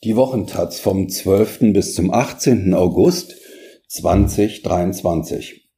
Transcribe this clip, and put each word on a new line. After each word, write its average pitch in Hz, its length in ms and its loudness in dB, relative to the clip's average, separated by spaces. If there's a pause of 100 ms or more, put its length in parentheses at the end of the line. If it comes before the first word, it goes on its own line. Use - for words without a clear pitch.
Die 110 80 -2
Wochentaz 107 640 -2
vom 95 300 0
zwölften 104 640 2
bis 95 240 0
zum 85 160 0
achtzehnten 107 640 0
August 90 600 2 (540)
zwanzig 98 720 0
dreiundzwanzig. 87 1160 -4